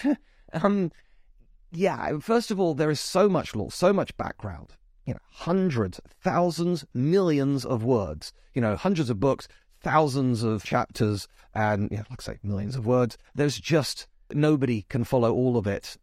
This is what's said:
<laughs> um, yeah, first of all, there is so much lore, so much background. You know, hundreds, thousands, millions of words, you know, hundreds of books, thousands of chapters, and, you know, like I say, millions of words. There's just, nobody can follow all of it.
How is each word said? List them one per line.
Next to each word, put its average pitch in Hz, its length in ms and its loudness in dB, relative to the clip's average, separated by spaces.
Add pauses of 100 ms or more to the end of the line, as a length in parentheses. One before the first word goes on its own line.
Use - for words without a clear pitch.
(240)
<laughs> - 280 -20
um, 160 400 0 (800)
yeah, 165 460 -2
first 226 340 0
of 190 80 -2
all, 170 140 2
there 151 160 2
is 147 100 -2
so 190 280 4
much 165 280 -2
lore, 107 160 -4
so 185 200 4
much 190 240 -2
background. - 600 -10 (280)
You 139 100 -6
know, - 60 -14 (120)
hundreds, 160 680 0 (200)
thousands, 170 640 0 (100)
millions 143 680 2
of 117 180 -2
words, 98 500 0 (220)
you 135 60 0
know, 104 160 2
hundreds 165 340 0
of 110 80 -2
books, 131 300 0 (320)
thousands 131 640 2
of 110 180 -2
chapters, - 640 -2 (260)
and, 107 380 0
you 101 60 -4
know, 104 120 -6
like 123 140 -16
I 110 120 -10
say, - 100 -16
millions 104 320 -4
of 113 100 -6
words. 123 320 2 (160)
There's 139 240 0
just, - 480 -2 (260)
nobody 139 560 2
can 123 140 -2
follow 117 320 2
all 127 220 2
of 104 100 0
it. - 360 -6